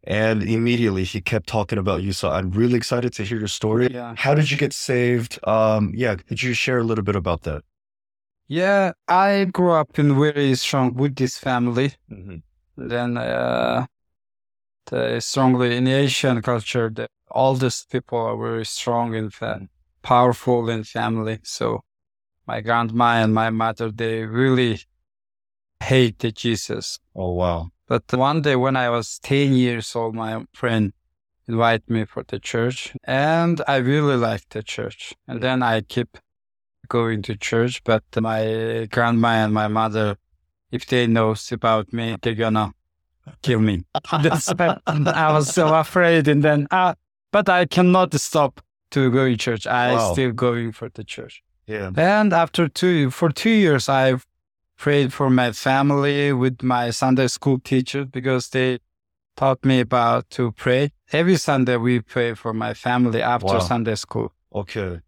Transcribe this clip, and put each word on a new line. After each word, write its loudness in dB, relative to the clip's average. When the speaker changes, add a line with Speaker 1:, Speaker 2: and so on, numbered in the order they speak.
Speaker 1:
And 0
immediately 0
he -6
kept -4
talking -2
about -2
you. -4
So -4
I'm -2
really 2
excited -2
to -8
hear -6
your -6
story. 0
Speaker 2:
Yeah. -12
Speaker 1:
How 0
did 2
you -2
get -2
saved? -2
Um, 2
yeah, 0
could -10
you -2
share -2
a 0
little -2
bit -2
about -2
that? -8
Speaker 2:
Yeah, 0
I 4
grew 2
up 0
in 4
very 2
strong 0
Buddhist -2
family. -2
Speaker 1:
Mm-hmm. -16
Speaker 2:
Then, -4
uh, -2
the -4
strongly 0
in 0
Asian 0
culture, -2
the -10
oldest 0
people -6
are -4
very -6
strong -4
and -6
fa-, -10
powerful 2
in -4
family. -4
So -6
my -6
grandma 2
and 4
my 2
mother, -2
they -4
really 2
hate 2
the -4
Jesus. -6
Speaker 1:
Oh, -4
wow. -2
Speaker 2:
But -2
one 0
day 2
when 0
I 0
was -4
ten 2
years 0
old, -4
my -8
friend 0
invited 0
me -2
for -12
the -8
church, -4
and 0
I 2
really 2
liked -2
the -8
church. -10
And -8
then 0
I 0
keep -6
going 0
to -8
church, -2
but 2
my -2
grandma 2
and 0
my 0
mother, 0
if -8
they 2
knows 0
about 0
me, -4
they're -2
gonna 0
kill 2
me. 2
<laughs> -2
That's, 0
I 0
was 2
so 4
afraid, 4
and 4
then, 2
uh, 2
but 2
I 4
cannot 4
stop 0
to 2
go 2
to 2
church. -4
I 2
Speaker 1:
Wow. 2
Speaker 2:
still 0
going -2
for -14
the -16
church. -16
Speaker 1:
Yeah. -6
Speaker 2:
And 4
after 2
two, 2
for 0
two 0
years, 4
I've 2
prayed 2
for 0
my 4
family 0
with -2
my 0
Sunday 2
school 0
teacher -2
because -4
they 0
taught 0
me 4
about 0
to -4
pray. 0
Every 2
Sunday 2
we 0
pray -4
for -8
my -4
family 0
after 0
Speaker 1:
Wow. 2
Speaker 2:
Sunday -2
school. -6
Speaker 1:
Okay. -6